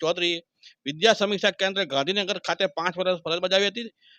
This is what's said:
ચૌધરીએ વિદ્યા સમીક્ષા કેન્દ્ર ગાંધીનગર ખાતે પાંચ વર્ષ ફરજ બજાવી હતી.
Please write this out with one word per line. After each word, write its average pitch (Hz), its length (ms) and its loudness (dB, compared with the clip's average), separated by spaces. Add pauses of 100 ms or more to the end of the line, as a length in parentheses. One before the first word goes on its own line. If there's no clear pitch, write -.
ચૌધરીએ 175 400 0 (460)
વિદ્યા 160 260 4
સમીક્ષા 202 380 0
કેન્દ્ર 190 340 -2
ગાંધીનગર 175 540 -2
ખાતે 190 280 -2
પાંચ 175 320 -2
વર્ષ 185 260 0
ફરજ 170 160 -2
બજાવી 190 260 2
હતી. 226 240 -6 (280)